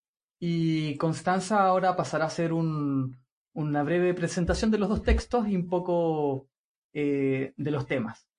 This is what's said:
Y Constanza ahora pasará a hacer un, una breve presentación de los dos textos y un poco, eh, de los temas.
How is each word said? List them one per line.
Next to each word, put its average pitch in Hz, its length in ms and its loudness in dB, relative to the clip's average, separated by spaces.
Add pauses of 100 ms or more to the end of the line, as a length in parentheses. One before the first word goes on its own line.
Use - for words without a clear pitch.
(400)
Y 160 580 0
Constanza 185 680 0
ahora 185 300 2
pasará 156 280 -2
a 160 40 0
hacer 165 240 -2
un, 147 680 -2 (320)
una 147 300 0
breve 175 300 2
presentación 175 580 0
de 214 60 2
los 202 120 0
dos 214 140 -2
textos 233 440 0
y 202 80 0
un 180 120 -2
poco, 165 840 -2 (440)
eh, 139 640 0
de 147 140 -4
los 135 160 -4
temas. 117 400 -4 (120)